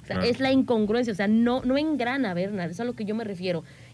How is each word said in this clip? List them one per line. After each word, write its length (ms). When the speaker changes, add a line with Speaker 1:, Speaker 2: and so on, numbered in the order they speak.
Speaker 1:
O 40
sea, 120
Speaker 2:
Claro. 140
Speaker 1:
es 80
la 140
incongruencia, 580
o 40
sea, 120
no, 360
no 140
engrana, 580
Bernard, 340
eso 60
es 60
a 40
lo 80
que 100
yo 120
me 100
refiero. 380